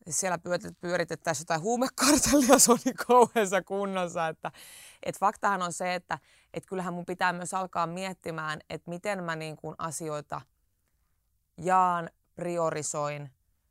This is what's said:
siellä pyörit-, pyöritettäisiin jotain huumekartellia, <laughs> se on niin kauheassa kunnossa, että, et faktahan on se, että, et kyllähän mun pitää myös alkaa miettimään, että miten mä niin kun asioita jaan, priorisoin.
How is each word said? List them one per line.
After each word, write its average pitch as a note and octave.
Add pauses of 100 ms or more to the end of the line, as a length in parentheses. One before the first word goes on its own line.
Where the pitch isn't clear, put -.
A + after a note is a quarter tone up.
siellä F3
pyörit-, F3
pyöritettäisiin E3
jotain D#3+
huumekartellia, B3+
<laughs> -
se -
on A#3+
niin B3 (120)
kauheassa A3
kunnossa, F3+
että, D#3+ (520)
et -
faktahan G3
on F3
se, F3+
että, F3 (340)
et -
kyllähän F3+
mun F3
pitää F3+
myös F3
alkaa F3
miettimään, E3 (100)
että E3
miten F3+
mä E3
niin D#3
kun D3+
asioita D3+ (1160)
jaan, F3 (260)
priorisoin. D3+ (400)